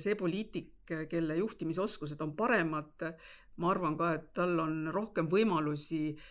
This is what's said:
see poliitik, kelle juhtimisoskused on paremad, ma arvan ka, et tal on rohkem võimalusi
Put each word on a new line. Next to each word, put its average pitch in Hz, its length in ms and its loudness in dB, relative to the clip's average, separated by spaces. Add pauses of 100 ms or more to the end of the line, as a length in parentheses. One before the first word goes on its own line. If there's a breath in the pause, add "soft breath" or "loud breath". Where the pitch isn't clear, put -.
see 202 160 0
poliitik, 180 760 -4 (160)
kelle 165 260 0
juhtimisoskused 165 880 -2
on 151 80 -4
paremad, 165 680 0 (580 loud breath)
ma 170 80 4
arvan 180 300 2
ka, 170 80 4 (100)
et 160 160 -8
tal 180 300 2
on 160 320 0
rohkem 190 340 0
võimalusi 156 880 2 (160 loud breath)